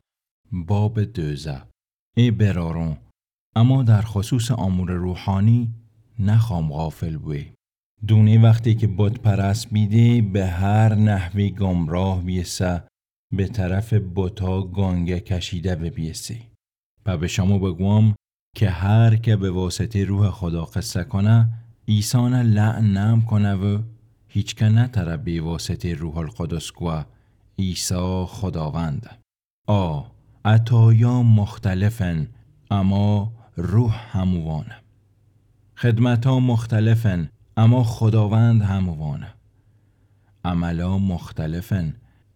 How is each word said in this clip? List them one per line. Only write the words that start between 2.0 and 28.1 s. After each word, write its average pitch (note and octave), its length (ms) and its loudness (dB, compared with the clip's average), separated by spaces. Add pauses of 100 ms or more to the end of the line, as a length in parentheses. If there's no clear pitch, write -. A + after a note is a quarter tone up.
ای A#2 140 2
برارون، E2 680 -2 (600)
اما C3 260 4
در A2+ 200 4
خصوص A2+ 480 -4
امور F#2 400 -2
روحانی G2 800 0 (480)
نخوام F#2+ 540 0
غافل D#2+ 440 -6
بوی. D2 280 -8 (600)
دونی G#2+ 320 6
وقتی A2+ 360 6
که A2 120 -2 (100)
بت G2+ 220 0
پرست G2 520 -2
بیدی، A2+ 500 4
به F#2+ 260 0
هر G2+ 480 2
نحوی G2+ 560 0
گمراه F2+ 720 -2
بیسه، F2+ 640 -4 (480)
به F#2+ 140 0
طرف F#2+ 480 -2 (220)
بتا F#2 460 -2
گانگه F2+ 580 -2
کشیده F2+ 560 -4
ببیسی. E2 680 -8 (640)
و F#2 100 -2
به E2 120 -4
شما G2 300 0
بگوام G2 560 2 (420)
که G2+ 140 0
هر G#2+ 460 4
که A2+ 200 0
به F#2+ 140 -2
واسطه F#2 540 -2
روح G2 260 0
خدا E2+ 340 -6
قصه - 400 -6
کنه، A2 440 2 (400)
عیسی G#2+ 300 0
نه B2 240 0
لعن G#2+ 500 2
نم G#2+ 280 2
کنه G#2 340 0
و G2+ 280 -2 (460)
هیچ - 260 -6
که - 100 -2
نتره G#2+ 520 0
به E2 240 -6
واسطه E2 540 -6
روح D#2 240 -8
القدس E2 540 -8
گوه D#2+ 320 -6 (540)
عیسی F#2 680 -2